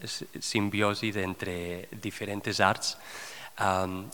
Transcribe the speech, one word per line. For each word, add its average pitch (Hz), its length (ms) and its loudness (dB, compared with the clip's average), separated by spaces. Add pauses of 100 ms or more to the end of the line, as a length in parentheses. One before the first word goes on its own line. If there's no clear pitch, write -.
s-, - 240 -6 (120)
simbiosi 104 760 2
d'entre 90 760 -2
diferents 101 680 -4
arts, - 380 6 (580)
em, 92 480 2 (100)